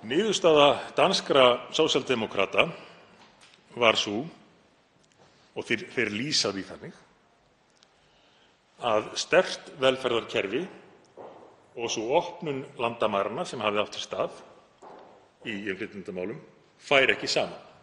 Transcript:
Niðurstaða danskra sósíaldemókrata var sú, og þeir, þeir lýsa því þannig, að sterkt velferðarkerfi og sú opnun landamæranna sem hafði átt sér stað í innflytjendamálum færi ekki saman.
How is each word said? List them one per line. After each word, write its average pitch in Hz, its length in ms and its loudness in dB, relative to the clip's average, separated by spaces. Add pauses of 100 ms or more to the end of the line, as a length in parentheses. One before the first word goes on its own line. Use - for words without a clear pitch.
Niðurstaða 156 640 6 (280)
danskra 151 480 4 (280)
sósíaldemókrata 123 920 0 (1120)
var 110 160 4
sú, 104 220 -4 (1400)
og 110 100 -10
þeir, 104 300 -4
þeir 113 180 0
lýsa 120 400 -2
því 95 160 -6
þannig, 143 280 -16 (1900)
að 107 220 2 (100)
sterkt - 540 0 (100)
velferðarkerfi 120 840 0 (1080)
og 117 160 -6
sú 110 140 -4 (140)
opnun 147 460 -6 (120)
landamæranna 113 720 -2
sem 123 160 -8
hafði 104 160 2
átt 95 160 -4
sér - 80 -10
stað - 380 -6 (1040)
í 110 60 -6 (160)
innflytjendamálum 95 720 -8 (420)
færi 208 300 6
ekki 202 160 -4
saman. 110 320 -2 (200)